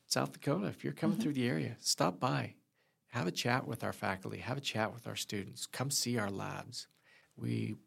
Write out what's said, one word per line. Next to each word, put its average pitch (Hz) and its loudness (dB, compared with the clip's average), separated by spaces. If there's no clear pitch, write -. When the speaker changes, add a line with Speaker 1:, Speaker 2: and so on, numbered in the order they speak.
Speaker 1:
South 135 2
Dakota, 170 2
if - -6
you're 143 0
coming - 2
Speaker 2:
Mm-hmm. 220 0
Speaker 1:
through 151 2
the 123 2
area, 131 0
stop - 2
by, 127 0
have 120 -2
a 175 0
chat 123 2
with 120 -4
our 107 0
faculty, 101 -2
have 117 -2
a 139 -4
chat 110 0
with 120 -10
our 107 -6
students, 98 -4
come 135 -2
see 120 2
our 104 2
labs. 98 -6
We 113 0